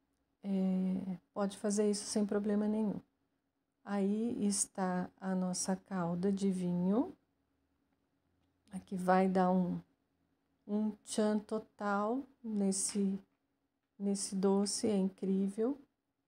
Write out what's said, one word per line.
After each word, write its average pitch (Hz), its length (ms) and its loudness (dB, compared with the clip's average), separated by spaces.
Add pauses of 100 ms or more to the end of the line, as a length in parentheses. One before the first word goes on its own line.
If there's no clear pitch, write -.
(420)
É, 190 760 0 (140)
pode 202 240 -2
fazer 208 340 0
isso 202 140 -4
sem 208 220 -2
problema 208 420 0
nenhum. 214 320 -2 (880)
Aí 202 600 0
está 185 640 -2 (100)
a 190 140 -4
nossa 185 420 -2
calda 180 560 -2
de 196 180 0
vinho. 185 640 0 (1600)
Aqui 190 240 -8
vai 185 320 6
dar 185 220 4
um, 180 280 2 (880)
um 208 260 -2 (120)
tchan 214 340 0
total 214 840 -4 (200)
nesse, 196 800 -2 (760)
nesse 202 360 -4
doce, 196 540 2
é 208 80 2
incrível. 196 840 0 (500)